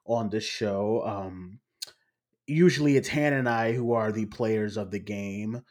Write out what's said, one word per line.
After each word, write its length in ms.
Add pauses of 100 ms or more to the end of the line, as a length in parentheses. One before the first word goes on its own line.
on 240
this 160
show, 600
um, 520 (880)
usually 520
it's 100
Han 240
and 160
I 240
who 200
are 200
the 140
players 500
of 140
the 100
game, 720